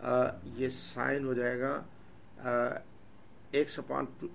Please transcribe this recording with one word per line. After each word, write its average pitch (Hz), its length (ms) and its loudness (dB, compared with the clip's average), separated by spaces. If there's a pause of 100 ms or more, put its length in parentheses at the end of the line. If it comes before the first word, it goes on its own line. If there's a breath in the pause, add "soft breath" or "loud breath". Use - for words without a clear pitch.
अ, 123 440 4
ये 127 240 0
sin 131 540 0
हो 131 100 2
जाएगा, 123 520 2 (540)
अ, 120 420 2 (760)
x 143 120 6 (120)
upon 139 280 0 (140)
two, - 140 -4